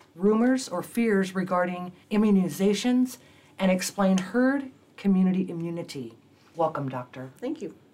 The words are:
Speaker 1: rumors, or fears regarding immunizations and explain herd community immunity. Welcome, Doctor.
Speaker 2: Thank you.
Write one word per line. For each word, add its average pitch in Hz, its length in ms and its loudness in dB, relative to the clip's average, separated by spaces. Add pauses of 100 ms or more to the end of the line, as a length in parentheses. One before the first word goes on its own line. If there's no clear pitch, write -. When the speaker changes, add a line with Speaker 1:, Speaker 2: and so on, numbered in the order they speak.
(140)
Speaker 1:
rumors, 226 540 2
or 180 160 -6
fears 196 500 0
regarding 180 600 -2 (180)
immunizations 208 1080 2 (400)
and 190 140 2
explain 190 460 2
herd 262 540 0 (260)
community 185 520 2
immunity. 165 680 -10 (400)
Welcome, 156 320 -2
Doctor. 131 480 -10
Speaker 2:
Thank 269 240 -8
you. - 140 -12 (180)